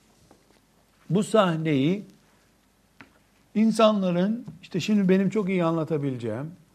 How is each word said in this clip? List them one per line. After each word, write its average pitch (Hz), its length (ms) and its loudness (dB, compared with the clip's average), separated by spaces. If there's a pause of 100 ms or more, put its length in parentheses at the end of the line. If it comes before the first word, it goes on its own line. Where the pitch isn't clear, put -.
(1080)
bu 196 140 2
sahneyi 160 800 2 (1500)
insanların, 214 920 2 (160)
işte - 180 -8
şimdi 202 300 2
benim 190 200 2
çok 196 200 -2
iyi 185 140 0
anlatabileceğim, 143 880 -4 (240)